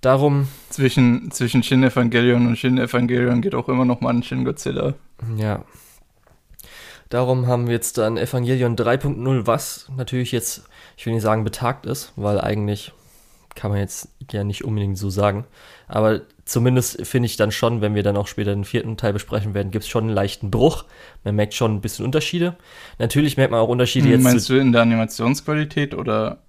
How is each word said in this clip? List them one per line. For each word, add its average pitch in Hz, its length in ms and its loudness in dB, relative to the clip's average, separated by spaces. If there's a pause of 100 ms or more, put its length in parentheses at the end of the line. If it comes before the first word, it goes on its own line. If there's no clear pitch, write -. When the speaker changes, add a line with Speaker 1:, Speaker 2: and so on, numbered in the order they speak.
Speaker 1:
Darum 139 480 2 (200)
Speaker 2:
Zwischen, 127 600 2
zwischen 120 320 0
Shin 131 200 2
Evangelion 120 640 2
und 117 100 0
Shin 127 200 0
Evangelion 123 640 0
geht 190 140 -2
auch 120 160 -4
immer 127 160 2
noch 123 160 0
mal 123 100 0
ein 120 100 0
Shin 127 220 -4
Godzilla. - 500 -4 (420)
Speaker 1:
Ja. 107 280 -4 (1500)
Darum 127 360 0
haben 123 200 2
wir 117 80 0
jetzt - 240 -4
dann 113 180 0
Evangelion 123 600 0
drei 117 200 2
Punkt 139 240 -4
null, 127 260 0
was - 500 -4
natürlich 127 360 -4
jetzt, - 320 -4 (320)
ich - 100 -10
will 113 60 -2
nicht 113 100 0
sagen 110 220 2
betagt 120 420 -4
ist, - 300 -8
weil 104 240 0
eigentlich 104 520 -2 (640)
kann - 160 -6
man 101 80 0
jetzt - 300 -6 (240)
ja 104 100 -4
nicht 101 220 -6
unbedingt 101 340 -2
so 98 120 -4
sagen. 101 340 0 (420)
Aber 110 360 0 (220)
zumindest 127 640 0
finde 120 200 0
ich 113 100 -6
dann 107 160 2
schon, 117 300 0
wenn 104 120 0
wir 104 80 2
dann 101 140 2
auch 101 100 -2
später 101 260 -4
den 101 120 -2
vierten 113 320 -4
Teil 113 160 -2
besprechen 104 420 -4
werden, 101 160 -2
gibt's 104 180 -4
schon 113 160 -2
einen 110 100 -2
leichten 98 360 -2
Bruch. 127 340 2 (380)
Man 104 140 -2
merkt 104 180 0
schon 110 220 0
ein 98 40 -4
bisschen - 240 -6
Unterschiede. 170 520 -2 (420)
Natürlich 139 380 0
merkt 135 160 2
man 117 80 2
auch 113 80 4
Unterschiede 123 380 2
Speaker 2:
Hm, 135 60 8
Speaker 1:
jetzt 127 100 6
zu 127 60 6
Speaker 2:
meinst 120 200 4
du 131 100 2
in 135 140 4
der 117 100 6
Animationsqualität 143 1120 0
oder? 110 440 -2 (100)